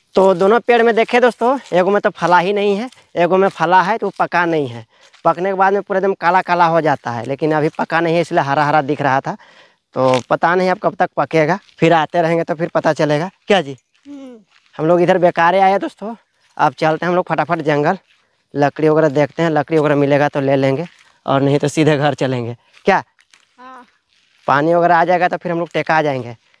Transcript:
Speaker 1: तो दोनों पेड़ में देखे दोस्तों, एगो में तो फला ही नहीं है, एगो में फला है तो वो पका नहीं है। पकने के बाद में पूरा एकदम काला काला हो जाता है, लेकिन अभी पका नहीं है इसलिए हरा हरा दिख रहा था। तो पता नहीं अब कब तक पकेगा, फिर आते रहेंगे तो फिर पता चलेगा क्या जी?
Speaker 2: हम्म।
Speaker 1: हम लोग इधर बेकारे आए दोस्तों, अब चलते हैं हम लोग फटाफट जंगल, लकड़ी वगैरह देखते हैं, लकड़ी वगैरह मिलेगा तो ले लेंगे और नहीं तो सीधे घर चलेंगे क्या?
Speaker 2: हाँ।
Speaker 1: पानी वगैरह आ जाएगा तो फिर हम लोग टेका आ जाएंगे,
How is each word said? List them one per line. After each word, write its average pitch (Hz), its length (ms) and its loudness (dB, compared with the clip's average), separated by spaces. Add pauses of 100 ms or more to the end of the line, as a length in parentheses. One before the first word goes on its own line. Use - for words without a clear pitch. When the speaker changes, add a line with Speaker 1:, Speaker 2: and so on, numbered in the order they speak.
(160)
Speaker 1:
तो 190 200 4
दोनों 196 260 2
पेड़ 240 220 2
में 233 120 2
देखे 226 260 0
दोस्तों, 247 380 0 (140)
एगो 175 180 2
में 202 100 2
तो 202 120 0
फला 175 260 2
ही 180 140 0
नहीं 202 240 0
है, 240 120 -8 (280)
एगो 175 200 2
में 190 140 2
फला 175 320 2
है 202 160 -2
तो 208 80 -6
वो 190 120 -4
पका 175 280 0
नहीं 156 220 -2
है। 117 160 -14 (400)
पकने 170 260 0
के 196 40 -4
बाद 190 180 2
में 202 100 -2
पूरा 196 160 -4
एकदम 190 160 0
काला 175 280 2
काला 175 240 2
हो 165 140 2
जाता 143 300 -2
है, 117 140 -8
लेकिन 135 280 -4
अभी 156 180 0
पका - 300 -4
नहीं 165 140 0
है 170 60 0
इसलिए 170 220 0
हरा 139 220 0
हरा 151 180 2
दिख 139 200 -4
रहा 135 180 0
था। - 160 -10 (580)
तो 127 260 0 (100)
पता 165 240 0
नहीं 185 160 0
अब 180 80 -2
कब 165 160 -4
तक - 220 -2
पकेगा, 160 420 0 (200)
फिर 165 140 2
आते 170 300 0
रहेंगे 165 220 0
तो 175 100 -6
फिर 165 160 -6
पता 160 240 0
चलेगा 151 360 -2 (160)
क्या 196 160 2
जी? 135 140 -10 (300)
Speaker 2:
हम्म। 269 300 -18 (400)
Speaker 1:
हम 156 100 -4
लोग 170 140 4
इधर 180 180 2
बेकारे 175 420 2
आए 190 180 4
दोस्तों, 226 360 -10 (420)
अब 147 180 0
चलते 160 300 -2
हैं 170 40 -2
हम 175 80 0
लोग 180 120 0
फटाफट 160 340 -4
जंगल, 151 360 0 (560)
लकड़ी 143 340 0
वगैरह 156 220 2
देखते 143 320 -2
हैं, 170 80 0
लकड़ी 151 280 -2
वगैरह 147 180 0
मिलेगा 143 320 0
तो 143 120 -4
ले 135 160 0
लेंगे 135 300 -2 (400)
और 135 160 0
नहीं 139 160 0
तो 147 100 -2
सीधे 151 300 0
घर 143 160 0
चलेंगे 123 420 -6 (300)
क्या? 180 160 2 (560)
Speaker 2:
हाँ। 254 260 -20 (600)
Speaker 1:
पानी 147 280 2
वगैरह 175 220 4
आ 170 80 4
जाएगा 175 240 0
तो 180 80 -4
फिर 175 160 -8
हम 170 60 -4
लोग 170 120 -6
टेका 160 260 -2
आ 160 60 2
जाएंगे, 127 340 -6 (240)